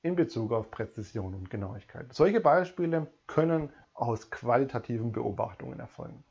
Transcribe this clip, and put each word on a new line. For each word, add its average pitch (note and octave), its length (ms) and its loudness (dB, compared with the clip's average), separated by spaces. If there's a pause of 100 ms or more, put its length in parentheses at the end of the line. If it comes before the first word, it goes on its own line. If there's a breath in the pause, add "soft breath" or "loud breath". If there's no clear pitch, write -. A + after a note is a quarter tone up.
in F3 140 0
Bezug A#2+ 360 0
auf A2+ 180 -2
Präzision G2+ 640 -8
und F#2 160 -10
Genauigkeit. - 640 -10
Solche G3+ 280 6
Beispiele E3 680 2 (200)
können D#3+ 460 2 (200 loud breath)
aus A#2 360 -2
qualitativen A#2 840 0
Beobachtungen G#2+ 680 -6
erfolgen. - 520 -14